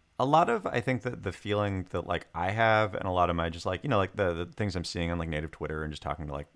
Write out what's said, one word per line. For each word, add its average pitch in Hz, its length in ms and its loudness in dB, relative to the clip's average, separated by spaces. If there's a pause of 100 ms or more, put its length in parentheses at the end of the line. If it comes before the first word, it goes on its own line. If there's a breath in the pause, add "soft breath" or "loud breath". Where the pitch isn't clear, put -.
(180)
a 120 60 2
lot 156 260 6
of, 101 160 0
I - 140 0
think 123 220 0
that 120 200 -6
the 98 80 -2
feeling 101 600 0
that, 87 180 -4
like, 92 260 -2
I 90 160 0
have 110 440 4
and - 100 -6
a 92 80 0
lot 87 180 4
of 85 60 0
my 82 140 0
just, 82 160 -8
like, 92 180 -2
you - 40 -2
know, 110 100 4
like, 95 180 0
the, 95 180 2
the 87 120 -4
things 92 280 -4
I'm 87 100 -2
seeing 85 280 -2
on, 87 60 -2
like, 82 100 -4
Native 78 240 -4
Twitter 78 320 -6
and 76 80 -6
just 73 100 -10
talking 73 240 -6
to, 73 60 -6
like, 71 240 -8